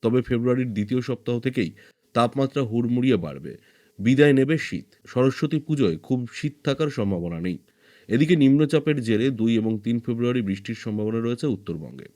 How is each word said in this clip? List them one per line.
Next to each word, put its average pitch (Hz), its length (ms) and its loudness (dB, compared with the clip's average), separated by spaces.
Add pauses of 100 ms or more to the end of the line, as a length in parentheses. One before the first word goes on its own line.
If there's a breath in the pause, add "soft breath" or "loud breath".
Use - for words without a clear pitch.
তবে 120 200 2
ফেব্রুয়ারির 123 500 0
দ্বিতীয় 107 280 -2
সপ্তাহ 120 400 -4
থেকেই 120 300 -2 (420 soft breath)
তাপমাত্রা 135 500 0
হুড়মুড়িয়ে 120 540 0
বাড়বে। 71 400 -8 (420 soft breath)
বিদায় 135 340 6
নেবে 135 260 2
শীত। - 280 -8 (200)
সরস্বতী 135 540 0
পুজোয় 131 380 0
খুব 127 340 -4
শীত - 220 -6 (100)
থাকার 147 240 -2
সম্ভাবনা 90 520 -4
নেই। 90 180 -4 (500 soft breath)
এদিকে 151 280 4
নিম্নচাপের 143 680 4
জেরে 113 280 0
দুই 117 260 0
এবং 110 220 0
তিন 117 220 -2
ফেব্রুয়ারি 120 420 -2
বৃষ্টির 98 320 -4
সম্ভাবনা 110 460 -4
রয়েছে 120 260 -4
উত্তরবঙ্গে। 80 580 -6 (120)